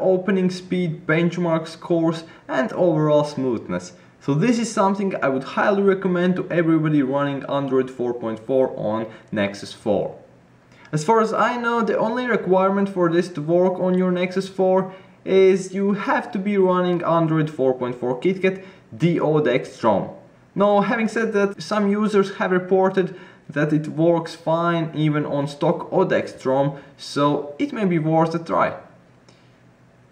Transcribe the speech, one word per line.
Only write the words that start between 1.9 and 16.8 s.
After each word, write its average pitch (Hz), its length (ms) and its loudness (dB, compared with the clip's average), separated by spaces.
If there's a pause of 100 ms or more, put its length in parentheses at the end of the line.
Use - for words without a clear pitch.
and 269 240 -2
overall 151 520 4
smoothness. 113 680 -4 (320)
So 139 100 2
this 226 260 2
is 226 100 -2
something 196 460 0
I 139 120 -2
would 254 140 -2
highly 208 400 0
recommend 185 540 2
to - 120 -4
everybody 156 540 2
running 139 440 -2
Android 131 440 0
four 123 240 -4
point 113 240 -6
four 131 380 0
on 110 320 -4 (240)
Nexus 101 400 -4
four. 92 440 -2 (760)
As 151 120 -2
far 226 160 4
as 214 120 0
I 240 240 0
know, 240 260 -2
the 202 160 0
only 247 300 -2
requirement 196 600 2
for 175 220 0
this 170 200 0
to 147 120 -8
work 180 380 2
on 185 180 0
your 185 140 2
Nexus 180 360 -2
four 185 460 0 (300)
is 190 500 4
you 196 200 0
have 262 360 -2
to 214 80 -4
be 202 180 -2
running 180 460 2